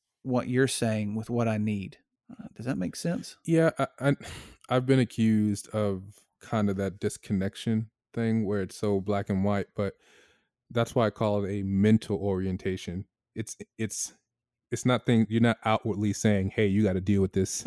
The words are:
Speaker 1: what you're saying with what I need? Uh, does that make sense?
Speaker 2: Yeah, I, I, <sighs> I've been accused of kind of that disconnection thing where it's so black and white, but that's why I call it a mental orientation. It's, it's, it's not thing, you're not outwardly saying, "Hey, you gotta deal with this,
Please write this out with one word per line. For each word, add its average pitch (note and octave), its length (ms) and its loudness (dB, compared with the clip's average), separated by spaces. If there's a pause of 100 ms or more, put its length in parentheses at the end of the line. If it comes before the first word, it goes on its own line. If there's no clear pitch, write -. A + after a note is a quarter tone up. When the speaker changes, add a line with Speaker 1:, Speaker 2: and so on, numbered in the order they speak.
(220)
Speaker 1:
what B2 260 -2
you're B2+ 200 2
saying G#2+ 480 -2
with A2 140 -8
what A#2+ 180 0
I A2 100 0
need? G#2+ 400 -4 (320)
Uh, - 140 -18 (120)
does A2 100 -10
that C#3 120 -4
make F3+ 160 -6
sense? - 500 -8
Speaker 2:
Yeah, E3 340 4
I, C3+ 80 0 (140)
I, C#3+ 160 2 (260)
<sighs> - 260 -20
I've B2+ 180 2
been C3 140 4
accused G#2+ 680 2
of G2+ 320 -2 (380)
kind G#2 300 -2
of G2 60 -2
that G2 240 -4
disconnection G#2+ 880 -4 (240)
thing A2+ 320 0
where G2 160 -2
it's F#2 140 -8
so G2+ 240 0
black G2+ 280 -2
and G2 160 0
white, G2+ 300 0
but G2 200 -4 (760)
that's A#2 240 -2
why A#2+ 120 4
I G#2 40 2
call G#2 340 0
it F#2+ 60 -4
a G2+ 140 -2
mental G2+ 520 4
orientation. F#2 880 -4 (300)
It's, - 220 -8 (200)
it's, - 380 -6 (560)
it's - 160 -4
not B2+ 180 2
thing, A2+ 240 4
you're A2+ 140 0
not A#2 220 4
outwardly G#2+ 480 0
saying, G2 440 2
"Hey, G#2+ 100 4
you G2+ 160 4
gotta F#2+ 180 2
deal G2 200 2
with F#2+ 120 2
this, - 340 -2